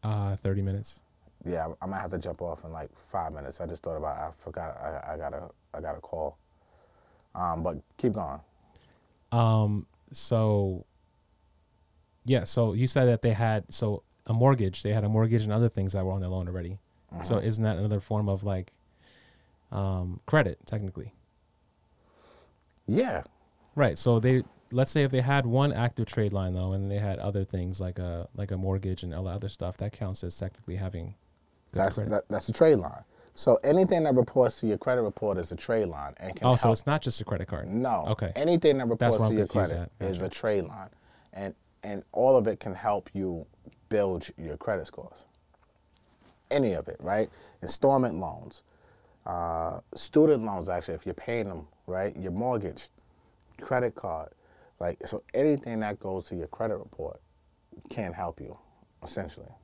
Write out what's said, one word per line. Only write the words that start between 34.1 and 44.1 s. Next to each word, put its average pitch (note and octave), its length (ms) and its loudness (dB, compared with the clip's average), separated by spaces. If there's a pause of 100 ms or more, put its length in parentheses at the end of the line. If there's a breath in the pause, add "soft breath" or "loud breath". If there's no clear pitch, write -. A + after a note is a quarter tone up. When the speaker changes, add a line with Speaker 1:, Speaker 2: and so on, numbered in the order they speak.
Speaker 2:
reports B2 460 4
to A2+ 80 0
your G#2 100 2
credit B2+ 240 0
report G2+ 380 -2
is E2 120 -6
a F2 40 -8
trade A2 320 0
line C#2+ 300 -8
and F#2 180 -10
can - 100 -4
Speaker 1:
Oh, B2+ 100 8
so - 80 2
Speaker 2:
help. A#2 100 6
Speaker 1:
it's - 120 -2
not D3+ 160 0
just - 180 -4
a A2 40 -6
credit G2 240 -4
card? - 200 -6
Speaker 2:
No. G#2+ 420 0
Speaker 1:
Okay. G#2+ 260 -2
Speaker 2:
Anything D#3+ 420 4
that B2 100 -2
Speaker 1:
That's A#2 280 4
Speaker 2:
reports A2 40 2
Speaker 1:
what A2+ 80 4
Speaker 2:
to A2 40 4
Speaker 1:
I'm A2 80 2
Speaker 2:
your G2+ 80 2
Speaker 1:
confused F#2 240 0
Speaker 2:
credit E2+ 280 -4
Speaker 1:
at. F#2+ 80 -4
Speaker 2:
is F#2 100 -2
a F2+ 80 -4
Speaker 1:
Gotcha. - 140 -8
Speaker 2:
trade G#2 260 0
line. F#2 240 -14 (440 soft breath)
And, G2 220 -8 (260)
and G2+ 300 -8
all C3 260 6
of A2 100 4
it G2+ 120 -2
can G2 160 -8
help G#2 380 -2
you F#2 300 -4 (460)
build G2 480 0